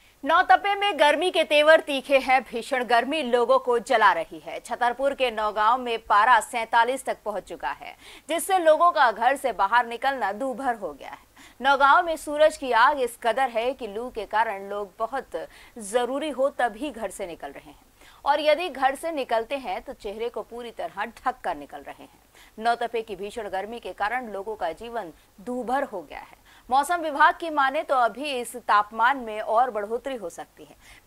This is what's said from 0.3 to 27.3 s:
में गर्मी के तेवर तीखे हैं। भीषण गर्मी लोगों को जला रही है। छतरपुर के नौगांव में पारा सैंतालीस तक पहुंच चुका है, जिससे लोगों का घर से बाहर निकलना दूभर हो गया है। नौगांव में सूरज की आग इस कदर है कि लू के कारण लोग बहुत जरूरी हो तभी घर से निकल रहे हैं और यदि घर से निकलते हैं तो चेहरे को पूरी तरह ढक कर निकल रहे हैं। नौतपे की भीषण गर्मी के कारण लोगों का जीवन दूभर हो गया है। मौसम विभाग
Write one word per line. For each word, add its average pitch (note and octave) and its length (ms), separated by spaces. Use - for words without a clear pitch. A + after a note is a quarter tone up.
में G4+ 240
गर्मी D#4 320
के D#4+ 140
तेवर D#4 360
तीखे C#4 380
हैं। C4 240
भीषण B3 420
गर्मी B3 380
लोगों B3 360
को A#3+ 200
जला A3 340
रही E3 340
है। D#3 140
छतरपुर A#3+ 540
के B3+ 160
नौगांव G#3+ 500
में A#3+ 180
पारा A3 420
सैंतालीस A#3 640
तक A3 200
पहुंच G3+ 180
चुका D#3 280
है, - 260
जिससे E4+ 300
लोगों D#4+ 320
का C#4 200
घर A#3 260
से B3+ 160
बाहर G#3+ 340
निकलना A#3 460
दूभर B3 420
हो F#3+ 180
गया - 180
है। - 240
नौगांव C#4 440
में D#4+ 100
सूरज D4+ 400
की C4 160
आग C4+ 280
इस A#3+ 220
कदर A#3+ 260
है A#3 240
कि C4 140
लू A3+ 280
के G#3 100
कारण G#3 440
लोग G3+ 300
बहुत A3 500
जरूरी C4 380
हो B3+ 180
तभी B3 420
घर G#3+ 200
से G3 160
निकल D#3 220
रहे D3 220
हैं - 100
और D4 160
यदि D4+ 280
घर C4+ 260
से E4 180
निकलते A#3+ 420
हैं A#3 280
तो C4+ 100
चेहरे A3 360
को A#3 140
पूरी A#3 280
तरह F3+ 340
ढक A#3+ 300
कर F3 120
निकल C#3+ 220
रहे C3+ 240
हैं। - 180
नौतपे A#3 440
की G#3 140
भीषण G3+ 260
गर्मी G#3 360
के F#3+ 140
कारण A3 400
लोगों G3 220
का F3 180
जीवन G#3+ 400
दूभर B3 420
हो F#3+ 280
गया - 80
है। - 260
मौसम C#4+ 260
विभाग D#4 440